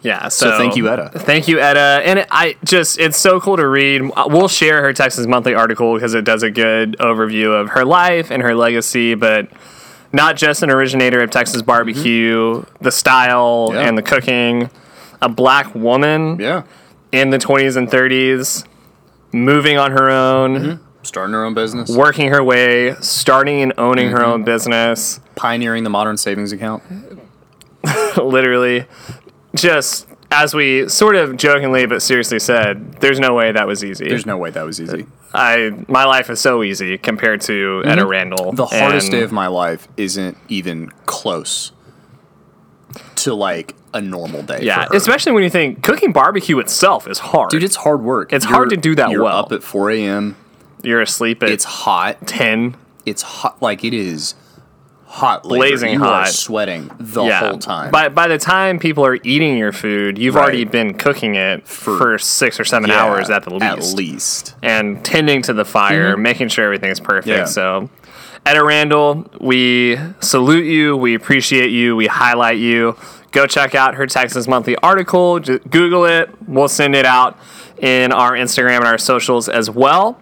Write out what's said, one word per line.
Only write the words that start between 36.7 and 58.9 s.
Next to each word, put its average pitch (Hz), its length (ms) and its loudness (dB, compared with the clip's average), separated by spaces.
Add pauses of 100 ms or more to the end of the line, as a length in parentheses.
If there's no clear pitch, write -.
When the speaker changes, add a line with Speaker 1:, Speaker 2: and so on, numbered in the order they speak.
Speaker 1:
compared 110 440 -2
to 113 100 -6 (300)
Speaker 2:
Mm-hmm. 92 60 -2
Speaker 1:
Etta 101 180 2
Randall. 92 460 -2
Speaker 2:
The 127 140 -2
hardest 104 400 0
Speaker 1:
And 95 60 -4
Speaker 2:
day 120 100 0
of 107 100 -4
my 98 160 -2
life 87 380 -4 (100)
isn't 95 400 -6 (120)
even 87 420 -8 (160)
close - 640 -6 (1400)
to, 127 180 -4
like, 92 400 -4 (180)
a 107 80 -8
normal 85 420 -10
day 69 200 -10
Speaker 1:
Yeah, 104 240 0
Speaker 2:
for - 60 -4
her. - 40 2
Speaker 1:
especially 254 360 0
when 214 120 4
you 175 60 0
think 151 320 -2
cooking 311 300 2
barbecue 156 460 2
itself 170 500 -2
is 98 100 -8
hard. 139 320 -2
Speaker 2:
Dude, 160 140 0
it's 196 120 -4
hard 147 260 -2
work. 117 300 -4
Speaker 1:
It's 139 120 0
hard 127 280 2
Speaker 2:
You're, 196 40 0
Speaker 1:
to - 0 -
do 160 200 0
that 123 140 2
Speaker 2:
you're 107 140 0
Speaker 1:
well. 101 140 0
Speaker 2:
up - 140 -4
at 110 100 -6
four 101 280 -4
A 110 120 -2
M. 101 340 -4 (460)
Speaker 1:
You're 117 180 0
asleep 113 420 -2
at 110 80 2
Speaker 2:
It's 104 140 -2
hot. 95 600 -4
Speaker 1:
ten. 117 500 -2 (300)
Speaker 2:
It's 104 160 -8
hot. - 400 -8
Like, 107 220 -4
it 113 100 -6
is 87 400 -8 (720)
hot - 400 -2
labor. 123 200 2
Speaker 1:
Blazing 120 280 0
Speaker 2:
You - 60 0
Speaker 1:
hot. 98 240 2
Speaker 2:
are - 20 0
sweating 95 720 -6
the 110 260 -6
Speaker 1:
Yeah. 104 140 2 (100)
Speaker 2:
whole - 100 -8
time. 82 340 -6
Speaker 1:
By, 156 160 2
by 165 180 0
the 165 100 0
time 180 440 0
people 147 260 0